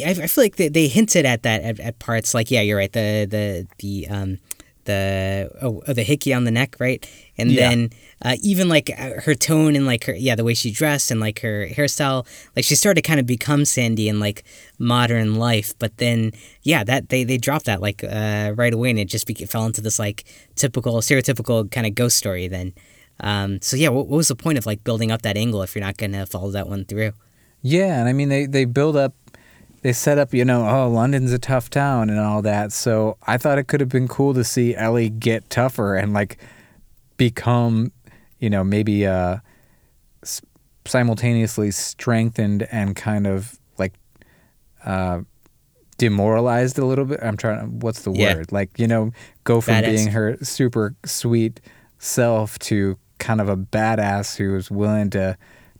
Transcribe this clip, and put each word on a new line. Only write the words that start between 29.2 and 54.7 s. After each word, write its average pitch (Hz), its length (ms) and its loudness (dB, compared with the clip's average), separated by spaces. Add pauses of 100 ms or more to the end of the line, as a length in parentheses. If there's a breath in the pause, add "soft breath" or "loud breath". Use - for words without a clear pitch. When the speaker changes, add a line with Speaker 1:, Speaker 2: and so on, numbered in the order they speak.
Speaker 2:
they 127 100 2
set 143 280 2
up, 139 140 0
you 123 120 4
know, 120 220 4
"Oh, 127 220 4
London's 127 440 2
a 123 60 0
tough 127 320 -2
town," 135 380 2
and 107 100 0
all 104 240 0
that. 104 280 0
So 110 540 0
I 113 120 2
thought 139 200 2
it 143 100 -2
could 147 120 0
have 131 100 0
been 127 180 2
cool 139 280 2
to 127 80 2
see 120 320 0
Ellie 113 340 0
get 110 400 -2
tougher 120 460 0
and, 101 180 0
like, 104 240 -2 (800 loud breath)
become, 120 760 2 (480 soft breath)
you 117 100 0
know, 98 140 2
maybe, 101 420 2
uh, 92 320 0 (880 soft breath)
s-, - 180 -10 (440)
simultaneously 117 840 2
strengthened 113 1000 -2
and 98 240 -2
kind 104 320 -2
of, 98 320 -4 (180)
like, 95 160 -2 (920 soft breath)
uh, 92 360 -2 (760)
demoralized 117 800 2
a 139 80 0
little 131 200 0
bit. 139 160 -6
I'm 110 160 -4
trying, 110 420 -4
what's 113 240 -4
the 98 80 -4
Speaker 1:
Yeah. 101 240 2
Speaker 2:
word? 80 160 -8
Like, 101 260 -4
you 117 100 2
know, 113 240 0 (320 loud breath)
go 117 180 4
from 113 140 2
Speaker 1:
Badass. 110 100 2
Speaker 2:
being 107 240 2
her 107 340 -2
super 120 520 -2 (100)
sweet 117 540 0 (380 soft breath)
self 113 640 0
to 98 380 -2 (200)
kind 110 240 0
of 98 80 0
a 98 80 0
badass 104 800 -2
who 98 180 -2
is 92 140 -6
willing 104 420 0